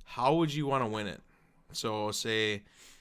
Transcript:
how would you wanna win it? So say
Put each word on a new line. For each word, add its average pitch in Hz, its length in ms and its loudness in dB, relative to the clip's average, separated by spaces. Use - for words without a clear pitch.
how 131 280 2
would 165 180 2
you 147 140 -2
wanna 135 220 2
win 107 180 -4
it? 90 140 -8
So 107 400 -2
say 107 500 0